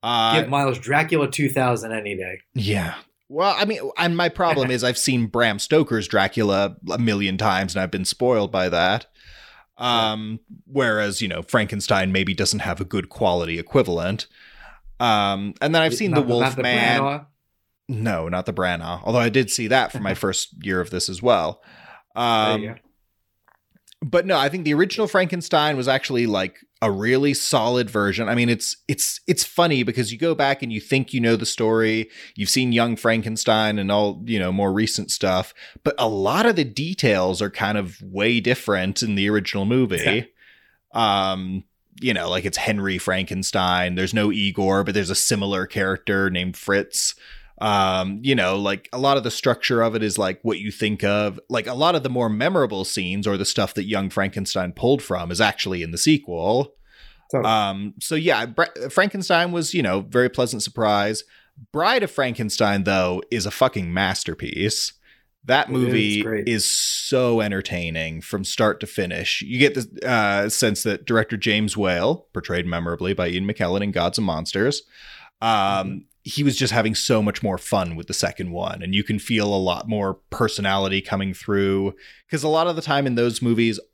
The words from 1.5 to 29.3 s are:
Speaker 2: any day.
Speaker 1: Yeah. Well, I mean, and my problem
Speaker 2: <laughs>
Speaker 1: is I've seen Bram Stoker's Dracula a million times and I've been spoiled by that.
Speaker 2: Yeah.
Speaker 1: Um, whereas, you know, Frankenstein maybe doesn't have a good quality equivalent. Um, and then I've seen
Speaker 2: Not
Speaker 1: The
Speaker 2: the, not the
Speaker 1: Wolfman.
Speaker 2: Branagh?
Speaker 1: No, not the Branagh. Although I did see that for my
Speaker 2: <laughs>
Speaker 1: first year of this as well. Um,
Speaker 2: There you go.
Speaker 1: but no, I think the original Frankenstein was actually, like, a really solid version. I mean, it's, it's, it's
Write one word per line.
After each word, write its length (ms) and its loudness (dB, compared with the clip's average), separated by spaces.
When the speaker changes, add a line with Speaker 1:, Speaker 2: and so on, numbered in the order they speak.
Speaker 2:
any 240 -6
day. 260 -10
Speaker 1:
Yeah. 400 -2
Well, 280 0
I 80 2
mean, 140 -4
and 180 2
my 140 2
problem 420 2
Speaker 2:
<laughs> 40 2
Speaker 1:
is 80 -2
I've 160 2
seen 260 2
Bram 320 2
Stoker's 500 2
Dracula 720 2
a 80 -2
million 400 2
times 340 2
and 80 -2
I've 80 -2
been 160 -4
spoiled 460 0
by 180 0
that. 380 2
Speaker 2:
Yeah. 320 0
Speaker 1:
Um, 280 -8
whereas, 520 0
you 80 -4
know, 140 -6
Frankenstein 720 0
maybe 240 0
doesn't 240 0
have 200 -4
a 60 -4
good 240 -4
quality 480 0
equivalent. 680 0
Um, 640 2
and 120 0
then 80 4
I've 140 0
seen 160 -2
Speaker 2:
Not 160 2
Speaker 1:
The 80 2
Speaker 2:
the, 60 2
not 140 0
the 60 -4
Speaker 1:
Wolfman. 400 2
Speaker 2:
Branagh? 240 -4
Speaker 1:
No, 380 -2
not 160 -2
the 80 -6
Branagh. 500 -4
Although 140 2
I 120 4
did 200 2
see 160 -4
that 260 2
for 80 -8
my 140 -2
Speaker 2:
<laughs> 120 -6
Speaker 1:
first 240 -2
year 160 0
of 120 -4
this 180 -4
as 140 -10
well. 400 2
Um, 460 2
Speaker 2:
There 80 -8
you 60 -12
go. 40 -20
Speaker 1:
but 240 0
no, 100 2
I 100 4
think 160 -4
the 120 2
original 320 2
Frankenstein 680 2
was 120 -2
actually, 400 2
like, 320 0
a 100 2
really 420 2
solid 560 2
version. 400 0
I 60 2
mean, 120 2
it's, 300 -2
it's, 400 -2
it's 160 2